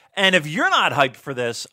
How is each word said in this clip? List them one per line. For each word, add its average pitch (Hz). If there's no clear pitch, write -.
And 190
if 156
you're 240
not 220
hyped 135
for 143
this, 120